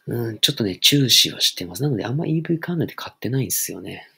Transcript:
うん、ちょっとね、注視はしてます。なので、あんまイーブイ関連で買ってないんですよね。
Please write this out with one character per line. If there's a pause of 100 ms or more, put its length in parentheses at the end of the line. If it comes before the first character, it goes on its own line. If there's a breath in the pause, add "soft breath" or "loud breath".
う
ん、
ち
ょ
っ
と
ね、
注
視
は
し
て
ま
す。
な
の
で、
あ
ん
ま
イ
ー
ブ
イ
関
連
で
買
っ
て
な
い
ん
で
す
よ
ね。